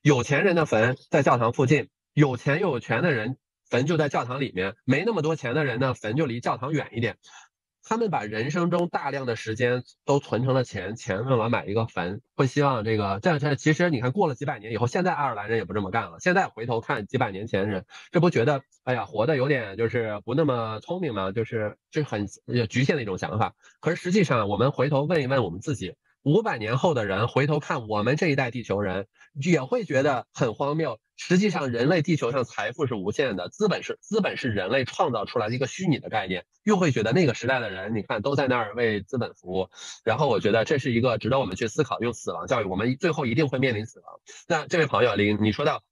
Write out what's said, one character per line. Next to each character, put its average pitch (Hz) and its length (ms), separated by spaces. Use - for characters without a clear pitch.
有 139 220
钱 139 220
人 180 120
的 160 80
坟 120 320
在 151 120
教 143 140
堂 117 160
附 135 140
近， 139 240
有 139 240
钱 143 240
有 143 180
权 - 220
的 - 100
人 123 240
坟 120 160
就 165 140
在 147 100
教 143 160
堂 127 160
里 123 140
面， 95 220
没 135 180
那 226 80
么 180 80
多 156 160
钱 127 180
的 151 120
人 120 120
呢， 131 140
坟 110 240
就 160 80
离 123 160
教 - 160
堂 139 160
远 143 200
一 117 80
点。 107 180
他 226 80
们 233 140
把 120 140
人 110 260
生 175 180
中 175 200
大 160 240
量 135 140
的 113 100
时 110 180
间 123 300
都 143 140
存 120 240
成 131 120
了 131 100
钱， 101 320
钱 95 220
用 123 200
来 110 100
买 113 180
一 95 60
个 110 140
坟， 92 340
会 139 140
希 143 120
望 131 220
这 110 140
个， 101 260
这， 165 160
这 143 160
其 151 200
实 175 160
你 127 100
看 127 100
过 190 160
了 143 80
几 143 100
百 123 140
年 107 140
以 110 40
后， 120 120
现 185 160
在 175 100
爱 147 80
尔 127 140
兰 104 120
人 117 80
也 104 80
不 90 80
这 104 80
么 98 120
干 113 180
了。 - 80
现 180 160
在 185 140
回 117 180
头 117 140
看 113 260
几 - 100
百 117 140
年 101 160
前 104 220
人， 95 180
这 175 80
不 170 100
觉 117 160
得， 143 160
哎 127 100
呀， 123 120
活 107 200
得 151 120
有 127 100
点 117 300
就 113 120
是 110 360
不 120 100
那 160 100
么 113 360
聪 180 200
明 139 140
吗？ 95 160
就 110 140
是， 107 320
这 156 100
很， 104 240
呃， 120 200
局 123 160
限 160 140
的 131 60
一 - 20
种 95 140
想 85 200
法。 107 160
可 165 160
是 - 80
实 180 80
际 196 140
上 113 240
我 101 80
们 127 160
回 135 160
头 143 160
问 160 180
一 127 60
问 131 160
我 92 40
们 87 120
自 135 160
己， 90 180
五 165 180
百 185 160
年 110 200
后 175 140
的 113 140
人 101 220
回 135 180
头 151 140
看 139 260
我 104 160
们 123 140
这 185 100
一 143 80
代 131 160
地 117 140
球 101 160
人， 98 260
也 156 220
会 226 220
觉 135 180
得 135 320
很 113 200
荒 143 220
谬。 147 220
实 180 200
际 208 100
上 143 220
人 117 180
类 175 140
地 170 120
球 123 160
上 127 140
财 110 280
富 147 140
是 120 80
无 98 160
限 107 260
的， 90 120
资 208 200
本 117 140
是， - 200
资 214 180
本 131 160
是 131 140
人 98 180
类 127 160
创 - 280
造 104 120
出 - 140
来 110 100
的 117 60
一 127 40
个 135 80
虚 185 220
拟 131 100
的 - 120
概 101 180
念， 90 160
又 214 140
会 175 160
觉 117 100
得 110 100
那 180 120
个 127 80
时 - 140
代 131 120
的 110 120
人， 95 240
你 104 80
看 113 180
都 139 160
在 143 120
那 123 100
儿 117 160
为 113 260
资 110 160
本 117 160
服 90 200
务。 92 180
然 110 140
后 147 100
我 104 120
觉 101 120
得 - 140
这 156 100
是 135 160
一 117 80
个 120 160
值 107 140
得 135 100
我 127 60
们 95 100
去 117 120
思 147 160
考， 82 160
用 117 120
死 - 200
亡 85 140
教 123 140
育， 101 60
我 92 100
们 123 240
最 170 120
后 147 120
一 117 100
定 147 140
会 131 100
面 127 160
临 107 120
死 - 140
亡。 - 200
那 151 200
这 180 100
位 160 80
朋 113 200
友， 113 120
你， 104 160
你 107 200
说 143 120
到 147 280